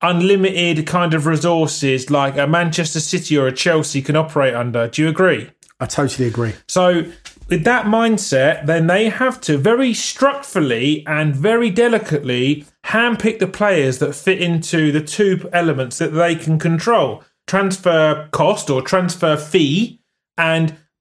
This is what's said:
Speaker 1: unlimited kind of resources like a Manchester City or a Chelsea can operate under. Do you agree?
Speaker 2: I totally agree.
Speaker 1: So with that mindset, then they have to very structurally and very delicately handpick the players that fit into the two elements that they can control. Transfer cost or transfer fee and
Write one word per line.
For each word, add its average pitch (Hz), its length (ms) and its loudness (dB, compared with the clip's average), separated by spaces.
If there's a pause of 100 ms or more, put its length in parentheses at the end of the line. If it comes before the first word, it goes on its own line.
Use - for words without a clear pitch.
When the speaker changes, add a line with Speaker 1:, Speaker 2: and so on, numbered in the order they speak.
Speaker 1:
unlimited 175 840 2
kind 175 280 0
of 151 120 0
resources 156 840 0
like 139 260 2
a 143 120 2
Manchester 165 500 0
City 156 400 -2
or 135 80 2
a 131 60 0
Chelsea 151 500 0
can 147 140 -2
operate 147 380 0
under. 120 340 -2
Do 147 140 -2
you 156 60 2
agree? 160 420 0 (280)
Speaker 2:
I 127 80 -4
totally 131 400 -2
agree. 113 280 -2 (140)
Speaker 1:
So 180 360 2 (440)
with 180 160 0
that 233 220 2
mindset, 202 800 2
then 165 220 2
they 208 200 2
have 247 340 -2
to 151 140 0
very 233 380 2
structurally 151 1120 -2
and 151 300 0
very 220 340 2
delicately 147 960 0 (220)
handpick 220 520 0
the 185 80 0
players 170 520 0
that 143 160 -2
fit - 260 -2
into 165 500 0
the 151 100 0
two 185 520 -2
elements 143 460 -2
that 165 100 -2
they 165 260 2
can 160 240 0
control. 165 640 0 (240)
Transfer 165 840 0
cost 165 380 0
or 131 120 0
transfer 170 540 0
fee 156 640 -2 (380)
and 160 380 0 (240)